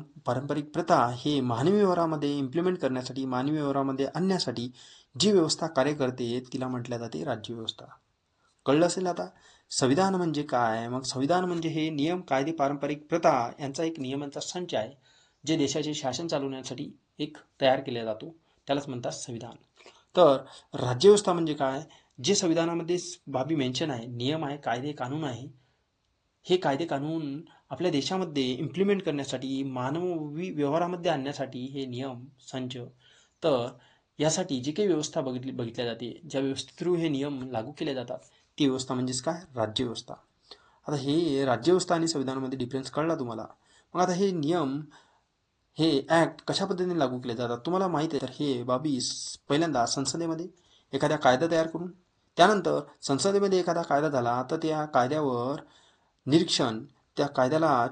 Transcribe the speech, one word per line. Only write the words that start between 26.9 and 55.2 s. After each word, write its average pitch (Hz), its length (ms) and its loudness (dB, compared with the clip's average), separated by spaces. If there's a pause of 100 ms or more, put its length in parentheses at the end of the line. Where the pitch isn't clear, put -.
आपल्या 170 220 -2
देशामध्ये 147 520 0
इम्प्लिमेंट 165 600 0
करण्यासाठी, 135 600 -4
मानवी 151 880 -4
व्यवहारामध्ये 170 600 0
आणण्यासाठी 131 540 -4
हे 139 200 -8
नियम 127 400 -8 (260)
संच. 127 260 -8 (640)
तर 127 240 2 (520)
यासाठी 156 400 0
जी 131 120 -4
काही 208 160 0
व्यवस्था 156 340 0
बघितली, 127 300 -6
बघितल्या 123 340 -4
जाते, 120 440 -8
ज्या 135 120 -2
व्यवस्थे 135 420 -6
through 175 180 2
हे 165 80 2
नियम 135 420 -4
लागू 120 200 -4
केले 147 220 -6
जातात, 127 260 -8 (400)
ती 151 60 4
व्यवस्था 131 300 0
म्हणजेच 127 260 -2
काय? 165 200 -4 (140)
राज्यव्यवस्था. 113 580 -2 (720)
आता 151 80 -2
हे 143 500 2
राज्यव्यवस्था 165 500 4
आणि 165 120 2
संविधानामध्ये 131 500 -2
डिफरन्स 131 340 -6
कळला 160 240 0
तुम्हाला. 120 300 -6 (480)
मग 175 80 2
आता 180 100 2
हे 190 200 2
नियम, 151 500 0 (960)
हे 151 320 2
ॲक्ट 160 380 4
कशा 170 180 0
पद्धतीने 180 340 -2
लागू 127 200 0
केले 123 160 -6
जातात 120 220 -2
तुम्हाला 185 300 0
माहीत 160 240 0
आहे. 139 100 -2
तर 127 80 -4
हे 131 340 -2
बाबी 131 380 0
स-, - 360 -8 (120)
पहिल्यांदा 143 360 2
संसदेमध्ये 165 640 -2 (460)
एखादा 147 220 2
कायदा 139 360 6
तयार 160 160 2
करून, 170 240 -8 (460)
त्यानंतर 165 420 6 (220)
संसदेमध्ये 196 580 2
एखादा 170 220 0
कायदा 151 280 2
झाला 123 420 0
तर 165 60 0
त्या 156 280 -2
कायद्यावर 139 760 0 (640)